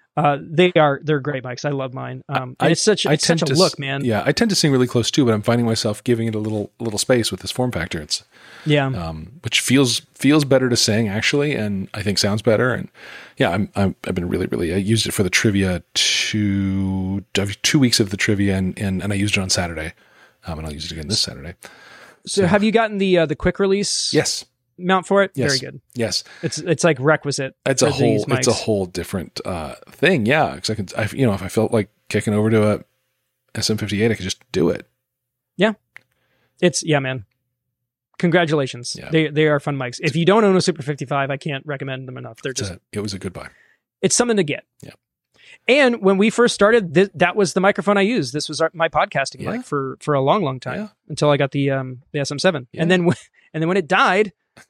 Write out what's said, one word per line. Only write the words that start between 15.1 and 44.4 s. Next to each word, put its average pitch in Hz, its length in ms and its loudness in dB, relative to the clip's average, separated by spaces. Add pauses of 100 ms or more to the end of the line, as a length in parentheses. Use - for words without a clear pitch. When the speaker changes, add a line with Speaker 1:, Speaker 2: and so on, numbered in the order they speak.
Speaker 2:
for 107 100 0
the 90 60 -2
trivia 95 520 2 (120)
two, 98 1300 -2 (400)
two - 160 4
weeks 123 220 4
of 98 80 0
the 98 80 -6
trivia, 98 400 0
and, 92 200 -2
and, 95 240 -4
and 101 120 -4
I - 20 -2
used 98 220 -2
it 98 40 -2
on 92 80 -4
Saturday, 82 440 -4 (520)
um, 82 120 -8
and 78 100 -8
I'll 73 60 -10
use 78 120 -12
it - 60 -12
again 80 160 -10
this - 140 -2
Saturday. 76 320 -10 (720)
Speaker 1:
So - 160 -2
Speaker 2:
So 180 60 4
Speaker 1:
have 202 180 4
you 214 80 2
gotten 214 240 0
the, 190 220 2
uh, 160 80 4
the 151 100 -2
quick - 220 -2
release 196 540 0
Speaker 2:
Yes. - 300 -2 (340)
Speaker 1:
mount 180 280 0
for 196 160 2
it? 190 140 0
Speaker 2:
Yes. 139 240 0
Speaker 1:
Very - 0 - (120)
good. 143 100 -18 (120)
Speaker 2:
Yes. 110 300 -4 (180)
Speaker 1:
It's, - 160 -6
it's, 165 260 -2
like, 160 160 4
requisite 139 560 -2 (120)
Speaker 2:
It's 135 160 2
a 117 80 6
Speaker 1:
for 131 80 -2
these 110 240 2
Speaker 2:
whole, 127 140 0
it's 123 100 0
a 117 40 4
Speaker 1:
mics. 110 100 0
Speaker 2:
whole 101 260 0
different, 90 580 -8
uh, 82 300 -8 (140)
thing. 147 360 2
Yeah. 120 320 2
'Cause - 140 -6
I 107 40 -4
can, 95 120 -6 (100)
I, 107 160 0
you 131 140 2
know, 101 60 4
if 95 100 -6
I 92 60 -6
felt 110 220 0
like 107 180 0 (200)
kicking 107 240 0
over 107 160 2
to 107 240 4
a - 100 -6 (720)
S - 160 -4
M 107 80 0
fifty-eight, 104 320 0
I 104 60 0
could 90 80 -10
just - 180 -6 (100)
do 85 180 2
it. - 180 -6 (720)
Speaker 1:
Yeah. 202 160 2 (880)
It's, - 220 0
yeah, 151 160 4
man. 131 260 -8 (920)
Congratulations. 151 800 0
Speaker 2:
Yeah. - 120 -14
Speaker 1:
They, 160 200 2
they 151 180 2
are 147 120 2
fun 143 180 -6
mics. 123 240 -8
If 151 140 -2
you 165 100 2
don't 208 180 6
own 190 120 6
a 180 60 4
Super 165 220 -2
fifty-five, 139 480 -4
I 135 60 -4
can't 139 280 -8
recommend 135 420 -8
them 127 100 -12
enough. 120 240 -16
They're 139 100 -6
Speaker 2:
It's 117 100 -8
Speaker 1:
just 95 120 -6
Speaker 2:
a, 85 60 -18 (120)
it 104 100 -8
was 101 120 -6
a 92 60 -10
good 92 140 -10
buy. - 160 -14 (520)
Speaker 1:
it's - 140 0
something 240 220 2
to 190 60 4